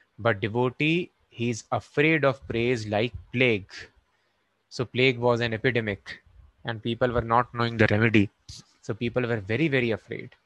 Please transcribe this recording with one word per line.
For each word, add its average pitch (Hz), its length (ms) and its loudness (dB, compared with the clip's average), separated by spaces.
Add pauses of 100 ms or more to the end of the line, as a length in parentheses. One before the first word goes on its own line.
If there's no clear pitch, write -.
(180)
But 107 220 0
devotee, 123 720 -2 (180)
he's 117 420 -6
afraid 147 540 0
of 131 220 0
praise 117 400 -2
like 107 260 0 (180)
plague. 120 400 0 (960)
So - 140 -8
plague 120 360 2
was 120 220 2
an 117 120 -2
epidemic 110 680 -4 (420)
and 113 160 -8
people 120 300 -2
were 117 100 0
not 117 320 0
knowing 117 240 0
the 107 140 6
remedy. 107 380 4 (520)
So 117 140 -8
people 120 320 -4
were 113 140 -4
very, 113 260 -2
very 123 240 0
afraid. 110 400 -8 (140)